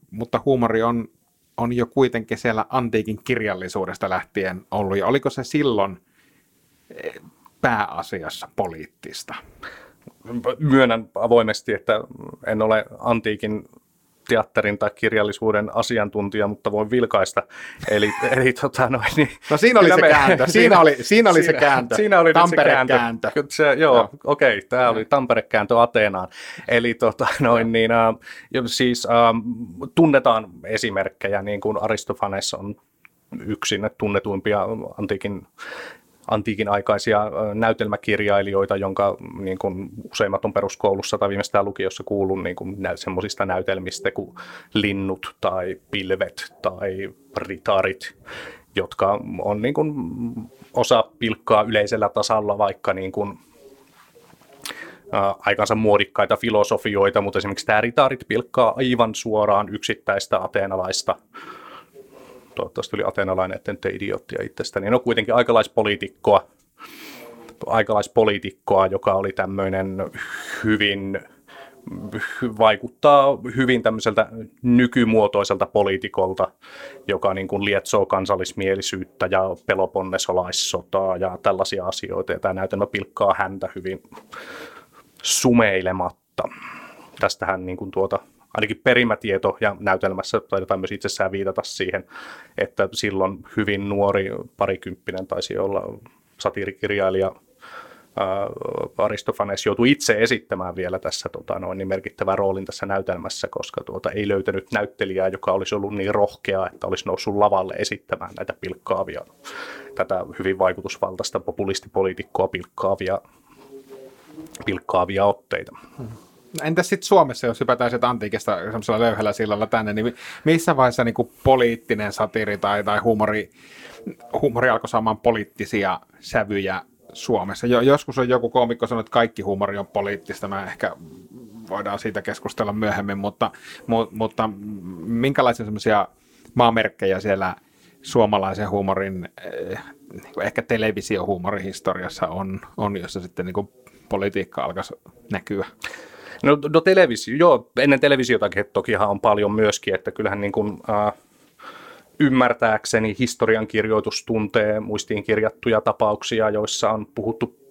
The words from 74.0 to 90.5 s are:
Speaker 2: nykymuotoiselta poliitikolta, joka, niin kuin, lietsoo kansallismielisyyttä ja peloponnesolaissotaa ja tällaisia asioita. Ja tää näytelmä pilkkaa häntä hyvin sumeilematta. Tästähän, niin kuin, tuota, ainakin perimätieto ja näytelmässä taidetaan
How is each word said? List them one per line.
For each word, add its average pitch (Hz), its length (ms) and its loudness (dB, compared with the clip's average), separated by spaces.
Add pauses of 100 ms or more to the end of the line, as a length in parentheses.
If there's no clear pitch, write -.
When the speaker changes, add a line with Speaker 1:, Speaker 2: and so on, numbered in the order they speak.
Speaker 2:
nykymuotoiselta 110 1040 4
poliitikolta, 95 840 0 (580)
joka, 95 260 0
niin 95 140 -6
kuin, 98 160 -2
lietsoo 101 420 0
kansallismielisyyttä 95 1200 -2
ja 95 120 2 (240)
peloponnesolaissotaa 92 1500 -2
ja 90 260 -4
tällaisia 95 440 -2
asioita. 92 460 -6
Ja 85 80 -6
tää 95 120 -2
näytelmä 95 340 -2
pilkkaa 98 520 0
häntä 98 360 -4
hyvin 92 280 -8 (1200)
sumeilematta. 95 1200 0 (800)
Tästähän, 95 460 -2
niin 92 100 -8
kuin, 98 140 -10
tuota, 98 280 0 (360)
ainakin 107 300 -2
perimätieto 110 760 2
ja 101 200 0
näytelmässä 95 600 -2
taidetaan 95 400 -2